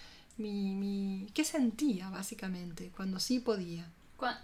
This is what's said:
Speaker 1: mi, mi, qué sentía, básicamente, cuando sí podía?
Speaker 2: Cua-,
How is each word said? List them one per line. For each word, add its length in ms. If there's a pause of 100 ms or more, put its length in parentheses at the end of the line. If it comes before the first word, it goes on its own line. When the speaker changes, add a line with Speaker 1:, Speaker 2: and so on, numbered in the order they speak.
(380)
Speaker 1:
mi, 380
mi, 580
qué 100
sentía, 680
básicamente, 840
cuando 240
sí 200
podía? 500 (280)
Speaker 2:
Cua-, 260